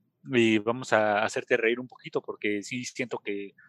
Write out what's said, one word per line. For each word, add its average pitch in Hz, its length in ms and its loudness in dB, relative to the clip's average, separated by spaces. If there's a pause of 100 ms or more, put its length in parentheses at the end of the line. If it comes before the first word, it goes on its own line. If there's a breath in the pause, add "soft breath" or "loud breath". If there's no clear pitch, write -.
(340)
y 113 240 6
vamos 117 340 -2
a 107 320 4
hacerte 123 320 0
reír 117 240 0
un 127 80 -8
poquito", - 340 -6
porque 104 420 -4
sí 123 200 -8
siento 127 360 -6
que, 101 340 -8 (160 loud breath)